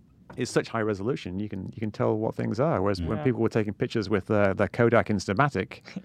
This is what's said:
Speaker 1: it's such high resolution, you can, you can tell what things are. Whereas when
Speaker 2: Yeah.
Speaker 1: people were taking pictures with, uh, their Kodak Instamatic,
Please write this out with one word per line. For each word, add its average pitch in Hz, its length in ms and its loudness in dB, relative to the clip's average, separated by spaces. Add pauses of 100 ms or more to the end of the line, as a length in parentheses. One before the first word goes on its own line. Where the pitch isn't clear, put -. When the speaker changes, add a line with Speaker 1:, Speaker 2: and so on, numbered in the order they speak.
(380)
Speaker 1:
it's 123 140 -4
such - 180 0
high 113 120 -2
resolution, 104 580 -4
you 104 100 -6
can, 95 260 -8
you - 40 -12
can 107 100 -4
tell 117 260 0
what 110 200 -2
things 113 240 -4
are. 131 240 2
Whereas 98 180 0
when 85 160 -2
Speaker 2:
Yeah. 151 60 -6
Speaker 1:
people 117 180 2
were 110 80 2
taking 104 240 0
pictures 113 380 -2
with, 101 180 0
uh, 101 240 4
their 92 140 2
Kodak 113 400 4
Instamatic, 101 760 0 (240)